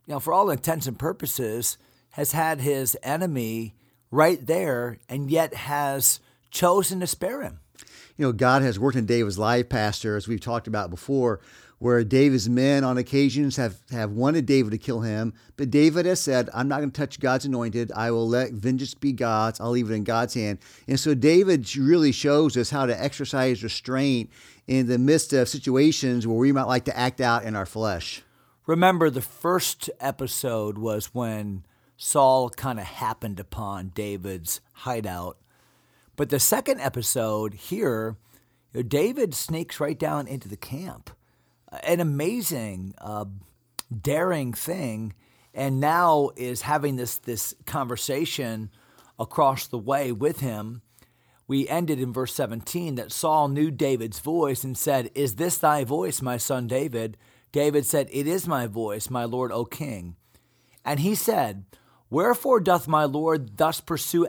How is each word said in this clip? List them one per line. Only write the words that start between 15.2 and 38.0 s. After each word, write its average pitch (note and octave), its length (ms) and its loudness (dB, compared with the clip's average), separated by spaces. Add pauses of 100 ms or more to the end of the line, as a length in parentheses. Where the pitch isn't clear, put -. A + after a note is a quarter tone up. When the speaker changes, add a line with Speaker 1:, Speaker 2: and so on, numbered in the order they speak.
Speaker 2:
but C#3 120 -2
David D#3 380 4
has F3+ 140 2
said, B2+ 340 0
"I'm B2+ 140 -2
not C#3+ 100 0
gonna C#3+ 140 -2
touch C#3+ 260 -6
God's C3 260 0
anointed. A#2+ 460 -2
I A2+ 220 -2
will A#2 160 2
let B2 240 2
vengeance B2+ 420 -2
be C#3+ 160 -2
God's. A2+ 480 0
I'll A#2 140 -2
leave A#2+ 180 0
it A2 40 0
in G#2+ 100 -2
God's A#2 300 0
hand." G#2 260 -2 (260)
And C3+ 140 0
so D#3 120 2
David D#3 640 4
really C#3+ 380 4
shows D3 440 2
us A#2+ 140 0
how C#3 160 0
to G#2+ 160 -2
exercise C3 600 -2
restraint B2+ 640 -2 (380)
in C3 180 4
the B2 100 2
midst D3 360 4
of B2+ 160 4
situations C3 760 2
where A2+ 120 0
we C3+ 160 6
might C3 160 2
like B2 160 2
to - 120 -4
act B2 240 0
out A#2 220 2
in G#2+ 140 -4
our G2 100 -2
flesh. G#2 560 -4 (420)
Speaker 1:
Remember, E3+ 460 4
the B2+ 100 -2
first - 760 -2
episode A#2 800 -4
was G#2+ 280 -4
when G#2+ 600 -6 (300)
Saul C3 520 4
kinda A2+ 360 -6
happened A2 560 -6
upon G2 480 -8
David's F#2+ 720 -6 (140)
hideout. F#2+ 600 -6 (800)
But C#3 140 -2
the C#3+ 100 2
second C4 400 2
episode A2 760 -2
here, A2+ 640 -4 (540)